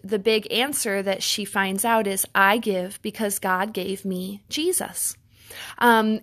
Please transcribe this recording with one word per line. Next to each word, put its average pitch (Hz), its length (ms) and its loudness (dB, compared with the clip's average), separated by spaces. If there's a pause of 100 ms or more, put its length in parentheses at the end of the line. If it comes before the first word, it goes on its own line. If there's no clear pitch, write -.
the 202 140 -2
big 220 340 2
answer 226 520 0
that 190 180 -2
she - 240 -2
finds 196 400 0
out 226 220 4
is, 190 260 -2
"I 196 240 6
give 196 460 -2
because 208 340 -4
God 190 360 -2
gave 190 320 -6
me 190 440 -6
Jesus." - 680 -4 (600)
Um, 220 460 4